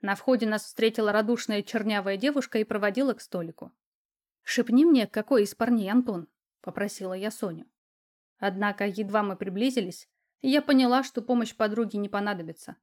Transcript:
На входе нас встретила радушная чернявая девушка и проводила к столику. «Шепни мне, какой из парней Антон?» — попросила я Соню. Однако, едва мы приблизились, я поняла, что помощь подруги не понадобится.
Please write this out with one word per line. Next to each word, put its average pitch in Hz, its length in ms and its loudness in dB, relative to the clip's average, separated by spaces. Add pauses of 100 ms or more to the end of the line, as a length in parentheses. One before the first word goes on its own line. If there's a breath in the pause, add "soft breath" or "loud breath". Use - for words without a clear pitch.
На 202 120 0
входе 233 320 2
нас 214 180 -2
встретила 220 460 0
радушная 214 520 0
чернявая 202 560 -2
девушка 262 400 -2
и 220 60 2
проводила 214 500 0
к - 60 -16
столику. 170 520 -10 (720)
«Шепни 240 420 4
мне, 269 220 6
какой 214 380 2
из 202 100 -8
парней 226 360 0
Антон?» — 220 380 0 (320)
попросила 190 540 -6
я 196 160 -4
Соню. 175 360 -8 (720)
Однако, 202 480 -2
едва 208 360 -2
мы 196 140 -4
приблизились, 196 720 -4 (340)
я 277 200 2
поняла, 262 400 4
что 254 200 -6
помощь 233 320 0
подруги 214 420 -2
не 202 120 -4
понадобится. 202 760 -6